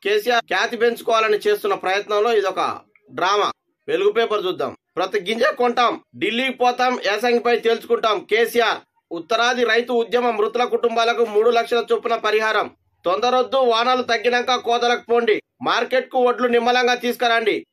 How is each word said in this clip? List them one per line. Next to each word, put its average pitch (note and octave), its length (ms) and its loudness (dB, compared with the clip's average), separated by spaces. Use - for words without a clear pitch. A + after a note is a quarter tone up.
కేసీఆర్ G#3+ 400 0
ఖ్యాతి A3+ 340 -2
పెంచుకోవాలని A3 600 0
చేస్తున్న G#3 280 0
ప్రయత్నంలో G#3 580 0
ఇది F#3+ 140 2
ఒక D3+ 320 -4
డ్రామా. F3 400 0
వెలుగు F#3 240 0
పేపర్ G#3+ 340 0
చూద్దాం. C#3+ 300 -6
ప్రతి F#3+ 240 -2
గింజ A3+ 240 -2
కొంటాం, A#3+ 580 0
ఢిల్లీకి A#3 340 -2
పోతాం, B3 540 0
యాసంగిపై A#3 520 0
తేల్చుకుంటాం. A3+ 600 0
కేసీఆర్. A3+ 580 0
ఉత్తరాది A3+ 520 0
రైతు A#3 300 0
ఉద్యమ A#3 360 0
మృతుల A3 340 0
కుటుంబాలకు A#3 600 0
మూడు G#3+ 240 2
లక్షల A#3 440 0
చొప్పున A3+ 220 -2
పరిహారం. G#3+ 560 0
తొందరొద్దు, A#3 520 0
వానలు B3 460 2
తగ్గినాక A#3+ 520 0
కోతలకు A#3+ 560 0
పోండి. A#3 300 2
మార్కెట్కు B3 680 0
వడ్లు A#3+ 200 0
నిమ్మలంగా A#3+ 480 2
తీసుకురండి. A#3 760 0